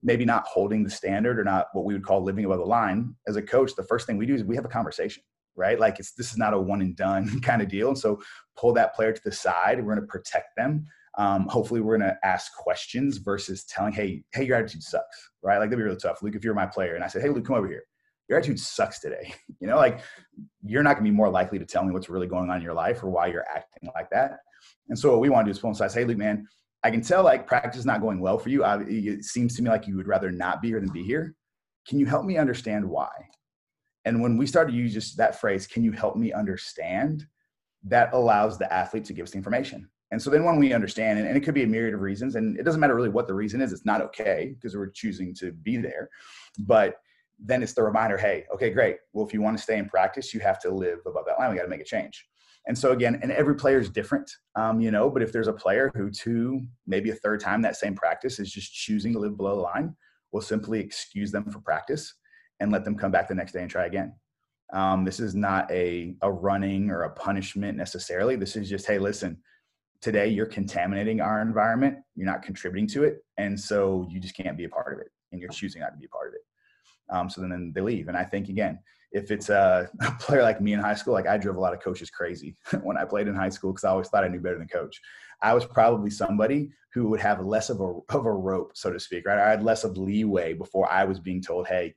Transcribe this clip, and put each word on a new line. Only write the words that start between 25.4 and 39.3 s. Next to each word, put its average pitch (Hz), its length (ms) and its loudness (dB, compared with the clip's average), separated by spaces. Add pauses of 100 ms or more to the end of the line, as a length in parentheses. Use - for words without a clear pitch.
do 101 80 2
is 98 80 -8
pull 113 100 -2
him 104 40 -2
aside, 98 180 0
say, 117 80 0
"Hey, 117 60 0
Luke, 113 120 0
man, 104 300 0 (340)
I 113 80 4
can 113 100 2
tell, 180 220 6
like, 139 240 6
practice 123 320 0
is 123 80 -4
not 104 160 2
going 104 160 0
well 92 180 2
for 117 120 -4
you. 135 160 4
I, 101 180 2
it 104 420 -4
seems 120 320 0
to 123 60 -2
me 117 80 2
like 110 160 2
you 98 100 -4
would 92 120 -4
rather 95 240 2
not 87 280 -2
be 117 80 -2
here 110 120 0
than 95 100 -2
be 87 140 -6
here. 156 300 -2 (520)
Can 143 140 0
you 135 60 4
help 156 180 2
me 175 140 0
understand 113 460 0
why?" 71 280 -4 (920)
And 117 160 2
when 120 160 2
we 135 100 4
start 165 220 4
to 120 60 -2
use 120 180 0
just 107 240 -6
that - 240 2
phrase, 98 280 0
"Can 226 160 0
you 107 80 4
help 107 240 -2
me 113 160 0
understand?" 104 960 -4 (580)
that 120 280 4
allows 107 460 4
the 95 140 -2
athlete 92 320 -2
to - 80 -10
give 85 120 -8
us 87 60 -12